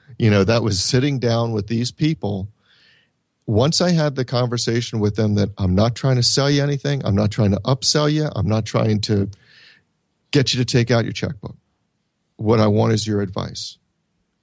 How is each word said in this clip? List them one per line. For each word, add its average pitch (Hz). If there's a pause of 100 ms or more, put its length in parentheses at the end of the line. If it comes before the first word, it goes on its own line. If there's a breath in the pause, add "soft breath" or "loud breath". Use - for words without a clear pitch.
(180 soft breath)
You 117
know, 101
that 113
was 98
sitting 135
down 117
with 104
these 117
people. 104 (960 soft breath)
Once 120
I 175
had 151
the 131
conversation 120
with 104
them 107
that 101
I'm 92
not 113
trying 131
to 120
sell 139
you 143
anything, 143
I'm 104
not 104
trying 104
to 101
upsell 147
you, 151
I'm 101
not 110
trying 110
to 98 (1040 soft breath)
get 135
you 123
to -
take 120
out 117
your 104
checkbook. - (840)
What 110
I 107
want 110
is 107
your 104
advice. - (640)